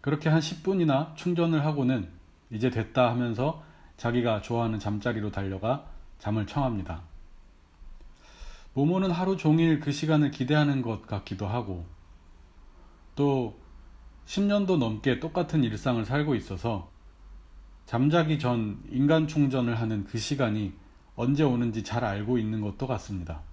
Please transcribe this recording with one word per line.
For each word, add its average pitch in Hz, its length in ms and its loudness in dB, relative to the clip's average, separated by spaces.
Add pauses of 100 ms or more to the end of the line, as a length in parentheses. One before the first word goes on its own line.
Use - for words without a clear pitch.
그렇게 147 280 0
한 160 120 6
십 - 220 -8
분이나 160 520 2
충전을 165 500 2
하고는 131 440 0 (420)
"이제 117 180 0
됐다." 120 400 2
하면서 120 540 -2 (340)
자기가 117 440 0
좋아하는 117 380 -2
잠자리로 104 520 -4
달려가 98 540 -4 (340)
잠을 107 280 -2
청합니다. 95 540 -4 (1800)
모모는 180 320 2
하루 180 280 0
종일 160 420 4
그 147 120 -4
시간을 151 380 2
기대하는 143 540 2
것 113 240 -6
같기도 101 400 -4
하고 98 380 -4 (1300)
또 135 520 0 (600)
십 - 160 -2
년도 202 320 4
넘게 113 460 0
똑같은 160 420 0
일상을 113 400 0
살고 143 320 0
있어서 98 560 -4 (920)
잠자기 151 520 4
전 113 540 -2
인간 147 340 4
충전을 131 540 2
하는 110 240 -2
그 107 140 -6
시간이 107 560 -2 (420)
언제 139 280 2
오는지 117 420 0
잘 117 180 -2
알고 104 340 0
있는 110 220 -2
것도 104 280 -4
같습니다. 90 540 -6 (120)